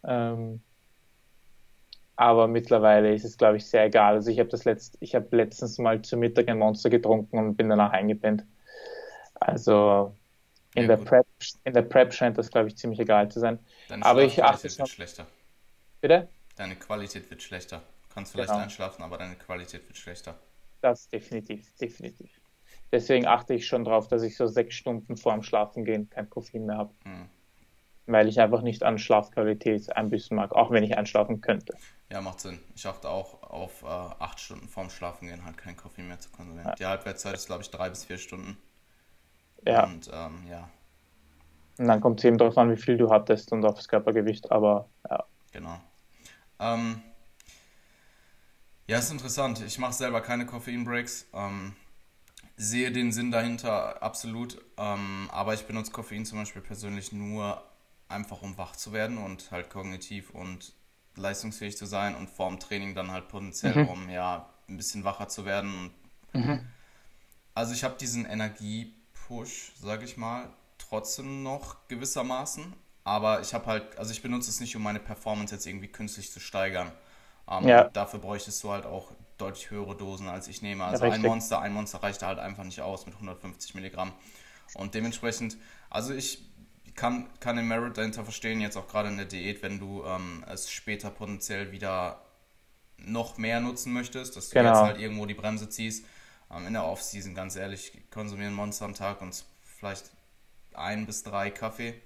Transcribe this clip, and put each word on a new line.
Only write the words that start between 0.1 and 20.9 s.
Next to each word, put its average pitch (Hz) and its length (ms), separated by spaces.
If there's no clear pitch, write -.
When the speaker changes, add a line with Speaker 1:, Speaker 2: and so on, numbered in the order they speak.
Speaker 1:
aber 117 320
mittlerweile 107 640
ist 107 100
es, 113 140
glaub 107 160
ich, 104 120
sehr 110 180
egal. 104 300
Also 107 160
ich 117 100
hab 117 100
das 117 140
letzt-, - 360
ich - 140
hab 110 180
letztens 113 460
mal 113 240
zu - 140
Mittag 117 320
ein 113 100
Monster 107 320
getrunken 110 480
und 107 180
bin 110 120
danach 104 240
eingepennt. 107 520
Also 104 840
in 120 120
Speaker 2:
Ja, - 20
Speaker 1:
der 110 80
Speaker 2:
gut. - 20
Speaker 1:
Prep, 123 280
in 131 100
der 117 80
Prep 127 320
scheint 113 240
das, 113 120
glaub 110 180
ich, 107 100
ziemlich 113 220
egal 104 300
zu 117 100
sein. 117 180
Speaker 2:
Deine 101 160
Speaker 1:
Aber 123 200
ich - 180
Speaker 2:
Schlafqualität - 20
Speaker 1:
achte 135 340
Speaker 2:
wird 135 80
Speaker 1:
schon - 20
Speaker 2:
schlechter. 87 380
Speaker 1:
Bitte? 170 280
Speaker 2:
Deine 95 200
Qualität 101 540
wird - 120
schlechter. 90 360
Du - 360
kannst 101 180
vielleicht 98 180
Speaker 1:
Genau. 104 80
Speaker 2:
einschlafen, 98 440
aber 85 140
deine 92 200
Qualität 90 520
wird - 80
schlechter. 87 420
Speaker 1:
Das 120 280